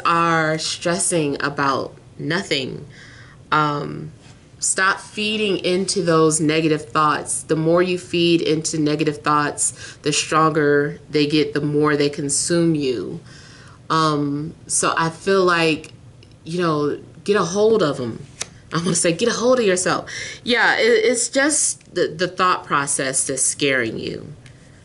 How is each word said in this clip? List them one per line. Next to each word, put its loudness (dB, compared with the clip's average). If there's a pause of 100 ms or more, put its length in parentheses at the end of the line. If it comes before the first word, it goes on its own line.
are 2
stressing -2
about -2 (240)
nothing. -4 (640)
Um, -2 (480)
stop 0
feeding -2
into -2
those 4
negative 0
thoughts. -2
The 0
more 2
you 0
feed 2
into -2
negative 0
thoughts, -2
the 0
stronger 2 (100)
they 2
get, 2
the -2
more 2
they 2
consume 0
you. -4 (720)
Um, 0 (140)
so 0
I 0
feel 0
like, 2 (520)
you -4
know, 0 (240)
get 2
a 2
hold 2
of 0
'em. -8 (480)
I -4
wanna 0
say, 2
get -2
a 0
hold 2
of 2
yourself. 0 (340)
Yeah, 2
it, 4
it's 2
just 0
the, 0
the -4
thought 0
process -2
that's -4
scaring 0
you. -8 (540)